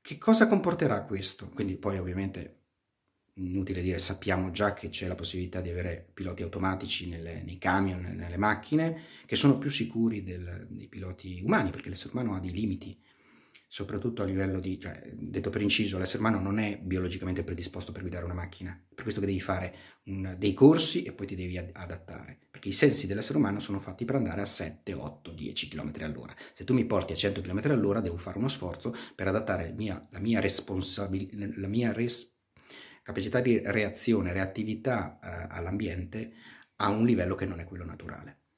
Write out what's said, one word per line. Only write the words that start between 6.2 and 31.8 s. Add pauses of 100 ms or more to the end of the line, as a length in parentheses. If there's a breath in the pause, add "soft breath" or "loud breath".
automatici
nelle,
nei
camion,
nelle
macchine, (240 loud breath)
che
sono
più
sicuri
del,
dei
piloti
umani,
perché
l'essere
umano
ha
dei
limiti, (720 soft breath)
soprattutto
a
livello
di,
cioè,
detto
per
inciso,
l'essere
umano
non
è
biologicamente
predisposto
per
guidare
una
macchina, (140)
per
questo
che
devi
fare (300 loud breath)
un,
dei
corsi
e
poi
ti
devi
ad-,
adattare, (120)
perché
i
sensi
dell'essere
umano
sono
fatti
per
andare
a
sette,
otto,
dieci
chilometri
all'ora. (200 loud breath)
Se
tu
mi
porti
a
cento
chilometri
all'ora,
devo
fare
uno
sforzo (200 loud breath)
per
adattare
mia,
la
mia
responsabil-,
la
mia